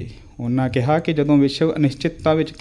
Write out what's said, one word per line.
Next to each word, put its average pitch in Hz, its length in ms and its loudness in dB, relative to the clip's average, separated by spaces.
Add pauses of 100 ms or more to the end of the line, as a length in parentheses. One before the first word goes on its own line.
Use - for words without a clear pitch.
(400)
ਉਹਨਾਂ 127 280 -2
ਕਿਹਾ 131 300 0
ਕਿ 170 140 -2
ਜਦੋਂ 147 260 2
ਵਿਸ਼ਵ 139 380 2
ਅਨਿਸ਼ਚਿਤਤਾ 156 580 0
ਵਿੱਚ 156 260 -2